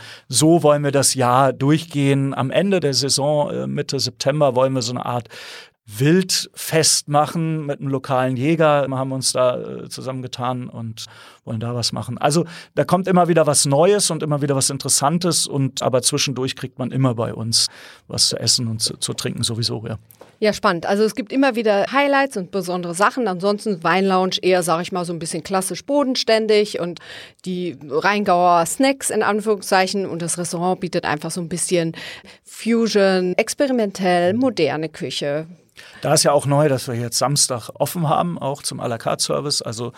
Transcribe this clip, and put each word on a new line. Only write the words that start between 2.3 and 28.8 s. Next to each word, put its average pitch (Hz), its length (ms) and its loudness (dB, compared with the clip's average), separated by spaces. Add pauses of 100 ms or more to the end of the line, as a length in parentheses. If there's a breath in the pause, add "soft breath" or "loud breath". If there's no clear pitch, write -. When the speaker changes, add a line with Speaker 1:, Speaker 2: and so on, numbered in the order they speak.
Speaker 1:
Am 131 160 -2
Ende 190 300 2
der 139 140 0
Saison, 139 560 0
äh, 127 160 -4
Mitte 139 340 -4
September, 135 540 0
wollen 131 180 4
wir 131 100 -2
so 117 100 -4
eine 123 140 -6
Art 120 220 -4 (640 loud breath)
Wildfest 160 1160 0
machen 156 560 0
mit 143 160 -6
einem 143 80 -4
lokalen 131 480 0
Jäger. 147 520 2
Wir 135 100 -2
haben 135 140 -2
uns 131 200 -2
da, 127 260 2
äh, 117 300 -10
zusammengetan 127 800 -8
und 113 380 -12 (400 loud breath)
wollen 117 140 -6
da 117 140 -6
was 120 180 -4
machen. 120 260 -8
Also 151 260 2 (300 loud breath)
da 147 100 2
kommt 185 240 0
immer 180 200 4
wieder 165 180 4
was 143 180 2
Neues 170 460 4
und 156 120 -4
immer 147 200 -2
wieder 139 120 0
was 135 140 0
Interessantes. 147 800 0
Und, 135 340 -2
aber 123 220 0
zwischendurch 131 540 -2
kriegt - 220 -12
man 123 120 -6
immer 131 240 2
bei 113 180 -2
uns 113 360 -2 (380 loud breath)
was - 220 -2
zu - 100 -4
essen 117 300 0
und 110 140 -6
zu, - 160 -6
zu - 160 -6
trinken - 280 -6
sowieso, 117 460 -4
ja. 113 80 -8 (440 loud breath)
Speaker 2:
Ja, 208 120 0
spannend. 180 340 0
Also 202 180 2
es 208 120 0
gibt 208 160 -8
immer 269 240 2
wieder 208 340 2
Highlights 277 460 0
und 190 140 -8
besondere 175 440 -4
Sachen. 220 320 2
Ansonsten 196 560 -2
Weinlounge 185 600 2
eher, 180 200 4
sag 165 200 0
ich 175 100 -8
mal, 180 140 -4
so 180 80 -6
ein 165 40 -8
bisschen 165 240 -6
klassisch 190 440 -4
bodenständig 220 920 2
und 175 200 -6 (460 loud breath)
die 180 300 -4 (120)
Rheingauer 180 800 4
Snacks 269 420 0